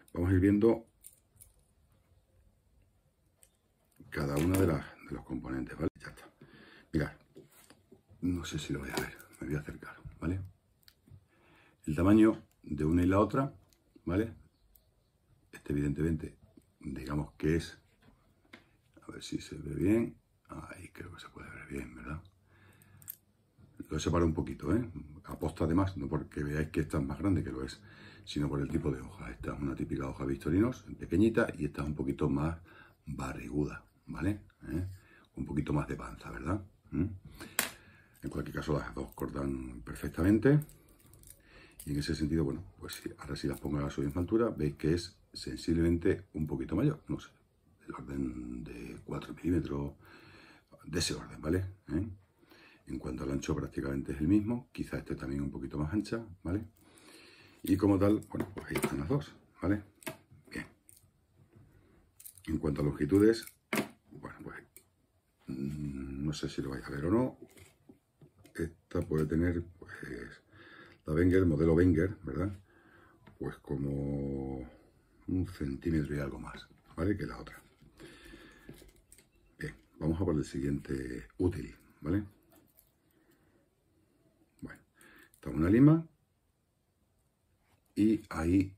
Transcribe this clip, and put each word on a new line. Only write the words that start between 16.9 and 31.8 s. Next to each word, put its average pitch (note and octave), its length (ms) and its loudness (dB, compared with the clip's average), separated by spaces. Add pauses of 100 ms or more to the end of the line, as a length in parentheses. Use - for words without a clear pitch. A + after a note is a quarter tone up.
que D#2+ 220 2
es, - 220 -4 (1300)
a - 40 -14
ver - 120 -14
si - 160 -6
se - 160 -12
ve D2 180 -8
bien, G2 440 2 (320)
ahí - 400 -14
creo F#2 240 -16
que - 60 -20
se - 100 -18
puede - 200 -16
ver - 180 -16
bien, C2+ 280 -10
¿verdad? C2 260 -10 (1700)
Lo D#2 80 -2
he - 20 0
separado E2+ 260 4
un D#2+ 80 2
poquito, D2 420 -2
¿eh? B2 140 0 (360)
Aposta D#2+ 400 -4
además, F#2 320 2
no C#2 100 -6
porque D2+ 360 -4
veáis D2+ 260 -2
que E2 100 -2
esta D#2 180 0
es C#2 80 0
más C#2+ 140 -6
grande, F#2 240 2
que C2 80 -6
lo B1+ 120 -6
es, - 160 -10 (440)
sino D2 260 -2
por C#2+ 100 -2
el C#2 80 -2
tipo D#2 220 0
de C2 120 -2
hoja. - 280 -12
Esta A#1 240 -8
es - 60 -8
una C#2 160 -2
típica C#2+ 320 -4
hoja C2 180 -6
Victorinos, D#2+ 600 2 (120)
pequeñita, A2+ 580 4
y D2+ 100 -2
esta D2 180 -4